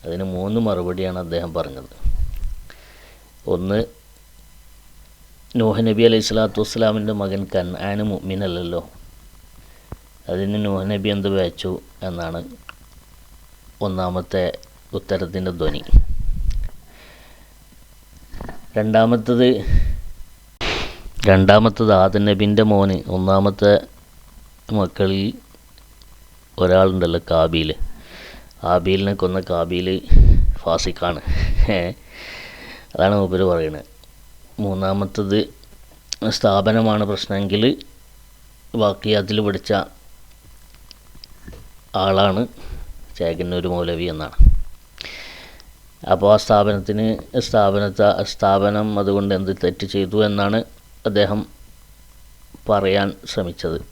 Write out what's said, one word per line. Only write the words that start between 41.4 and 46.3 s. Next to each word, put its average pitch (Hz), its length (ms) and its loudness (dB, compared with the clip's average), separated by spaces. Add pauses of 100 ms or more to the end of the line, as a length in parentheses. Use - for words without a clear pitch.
ആളാണ് 101 380 2 (800)
ചേകന്നൂർ 90 540 -4
മൗലവി 85 400 -4
എന്നാണ്. 78 240 -10 (1800)
അപ്പോൾ 98 220 4